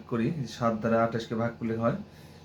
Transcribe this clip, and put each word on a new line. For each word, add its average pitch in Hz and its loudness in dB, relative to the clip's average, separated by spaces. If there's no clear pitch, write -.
করি, 113 2
সাত 117 2
দ্বারা 113 4
আঠাশকে 113 -2
ভাগ 117 0
করলে 113 -2
হয়, 117 2